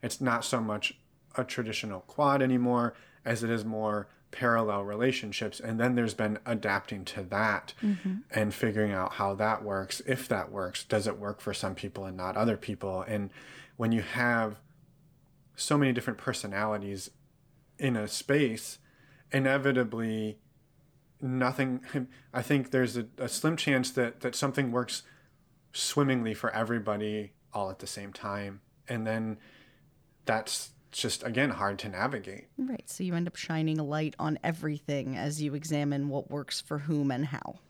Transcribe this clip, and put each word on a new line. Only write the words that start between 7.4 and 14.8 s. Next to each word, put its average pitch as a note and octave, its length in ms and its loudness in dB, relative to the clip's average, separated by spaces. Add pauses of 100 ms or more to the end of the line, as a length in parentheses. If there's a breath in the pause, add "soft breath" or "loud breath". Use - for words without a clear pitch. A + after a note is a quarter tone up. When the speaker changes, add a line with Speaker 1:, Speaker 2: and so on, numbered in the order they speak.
Speaker 2:
Mm-hmm. F#3+ 340 2 (160)
Speaker 1:
and G#2 220 2
figuring G#2+ 380 2
out F#2+ 220 0
how G2 220 0
that G#2+ 280 2
works, G2 420 -4
if B2+ 220 0
that F#2+ 240 0
works, F#2+ 320 -4
does G#2+ 240 2
it G2+ 100 -2
work G2+ 240 -6
for G2+ 120 -4
some F#2+ 200 -2
people G2 320 -8
and F#2 120 -8
not F#2 200 -2
other A2 200 4
people? F#2+ 440 -4
And G#2 300 -4 (460 loud breath)
when A2+ 140 4
you A2+ 100 4
have A#2 560 2 (960)